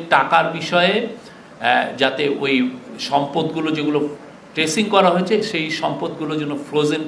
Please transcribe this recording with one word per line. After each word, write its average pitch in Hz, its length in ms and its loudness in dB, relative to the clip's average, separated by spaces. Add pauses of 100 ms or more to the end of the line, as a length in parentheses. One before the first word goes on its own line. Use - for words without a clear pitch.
টাকার 160 360 4
বিষয়ে, 180 640 0 (540)
আহ, 123 360 2
যাতে 139 420 0
ওই 135 300 2 (300)
সম্পদগুলো 156 720 -2
যেগুলো 147 280 0 (540)
ট্রেসিং 160 320 0
করা 196 240 4
হয়েছে 190 340 2
সেই 160 280 -4
সম্পদগুলো 156 680 -4
যেন 143 180 -4
ফ্রোজেন 151 500 0